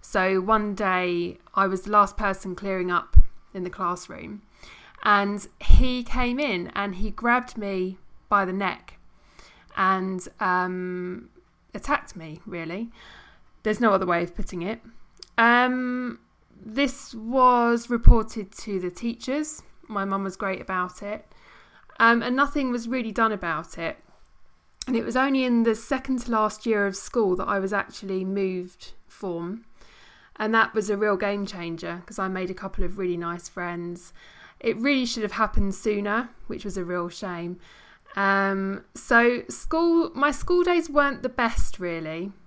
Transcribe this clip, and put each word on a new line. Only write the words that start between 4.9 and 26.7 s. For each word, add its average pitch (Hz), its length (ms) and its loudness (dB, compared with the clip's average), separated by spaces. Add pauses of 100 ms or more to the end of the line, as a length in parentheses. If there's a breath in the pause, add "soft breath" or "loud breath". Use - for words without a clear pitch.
and 202 440 2 (140)
he 254 420 10
came 247 380 0
in 196 280 -2
and 202 260 -4
he 202 160 -2
grabbed 240 480 -2
me 190 400 -4 (320)
by 202 160 2
the 185 60 -4
neck 196 420 -6 (840 soft breath)
and, 190 500 -2 (140)
um, 180 880 -4 (460)
attacked - 420 -8
me, 160 300 -16
really. 180 440 -10 (720 loud breath)
There's 214 180 -2
no 226 120 4
other 185 140 2
way 175 160 0
of 175 120 -8
putting - 280 -4
it. 202 180 -8 (560)
Um, 247 840 2 (380)
this 254 560 -4
was 233 760 2
reported 226 640 8
to 196 280 -8
the 180 100 -6
teachers. 262 720 -8 (240)
My 202 200 -6
mum 196 180 -4
was 190 120 -8
great 190 260 -8
about 185 400 -8
it. 208 240 -12 (760 loud breath)
Um, 233 220 6
and 247 120 -4
nothing 277 360 0
was 233 180 -4
really 233 240 -4
done 220 200 0
about 170 440 -8
it. 165 220 -8 (880)
And 240 100 0
it 226 80 0
was 233 120 -2
only 262 280 4
in 233 200 4
the 226 100 4
second 262 460 -4
to 233 100 -8
last 214 340 0
year 208 220 2